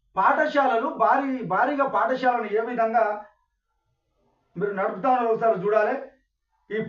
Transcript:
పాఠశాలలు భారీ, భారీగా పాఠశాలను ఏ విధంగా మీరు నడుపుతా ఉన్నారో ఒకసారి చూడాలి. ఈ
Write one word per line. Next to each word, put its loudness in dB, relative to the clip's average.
పాఠశాలలు 2
భారీ, 0
భారీగా 0
పాఠశాలను 0
ఏ 0
విధంగా 0
మీరు -2
నడుపుతా -2
ఉన్నారో 2
ఒకసారి 2
చూడాలి. 0
ఈ -2